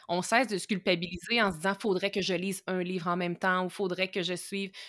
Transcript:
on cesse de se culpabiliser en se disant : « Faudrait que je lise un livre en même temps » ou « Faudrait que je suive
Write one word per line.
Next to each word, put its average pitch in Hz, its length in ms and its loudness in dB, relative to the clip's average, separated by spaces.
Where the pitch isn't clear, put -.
on 175 140 2
cesse 240 240 2
de 202 100 -2
se 170 100 -6
culpabiliser 185 760 0
en 196 80 4
se 160 60 -2
disant : « 190 220 0
Faudrait 196 320 2
que 196 120 0
je 185 100 0
lise 185 340 -2
un 185 160 0
livre 180 260 -2
en 175 80 2
même 175 200 0
temps » 185 300 2
ou « - 40 -4
Faudrait 185 380 -2
que 185 140 -2
je 175 120 -2
suive 196 360 -6